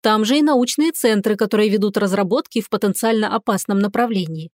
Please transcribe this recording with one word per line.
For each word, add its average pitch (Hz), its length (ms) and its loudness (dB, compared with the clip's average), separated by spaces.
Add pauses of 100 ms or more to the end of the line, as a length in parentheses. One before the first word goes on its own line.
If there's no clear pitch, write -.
Там 214 240 2
же 254 140 2
и 311 40 4
научные 294 500 2
центры, 214 440 0
которые 214 320 0
ведут 202 300 0
разработки 202 600 -2
в - 100 -10
потенциально 214 640 0
опасном 202 460 -2
направлении. 196 800 -4